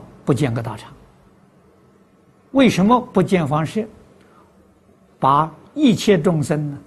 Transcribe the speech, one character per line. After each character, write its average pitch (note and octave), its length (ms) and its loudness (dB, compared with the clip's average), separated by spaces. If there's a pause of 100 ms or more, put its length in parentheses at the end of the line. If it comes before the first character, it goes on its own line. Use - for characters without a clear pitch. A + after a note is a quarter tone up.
(240)
不 D3 100 0
建 B2 180 -2
个 A#2+ 80 -6
道 A#2 160 -10
场？ - 160 -20 (1600)
为 C4 180 4
什 F3 160 2
么 A#3+ 160 4
不 - 220 0
建 F3+ 240 0
房 D3+ 180 -2
舍？ A3 180 -6 (1400)
把 C#3+ 280 2 (260)
一 C#4+ 200 2
切 G3 240 2
众 D#3 240 0
生 D3 300 -4
呢， C#3+ 140 -14